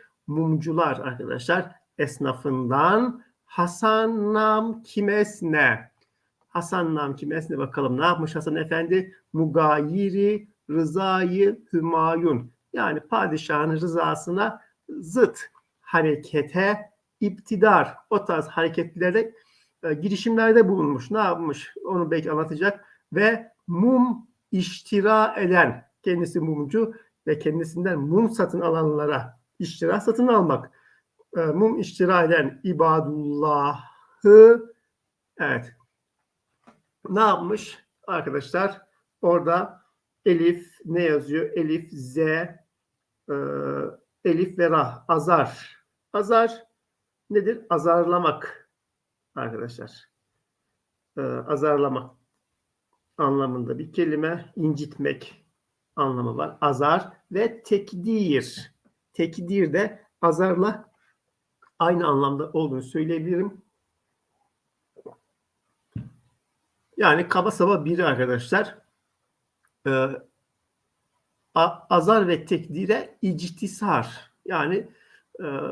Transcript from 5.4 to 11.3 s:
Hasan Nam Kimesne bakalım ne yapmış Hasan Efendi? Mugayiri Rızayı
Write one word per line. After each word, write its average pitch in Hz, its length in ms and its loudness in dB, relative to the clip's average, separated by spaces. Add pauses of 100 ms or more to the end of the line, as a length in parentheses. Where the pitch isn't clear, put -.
Hasan 170 480 -4
Nam 143 200 -4
Kimesne 156 420 -8
bakalım 135 420 -4
ne 160 60 2
yapmış 165 300 0
Hasan 156 200 -4
Efendi? 165 600 -2 (180)
Mugayiri 165 1160 0 (220)
Rızayı 185 880 0 (140)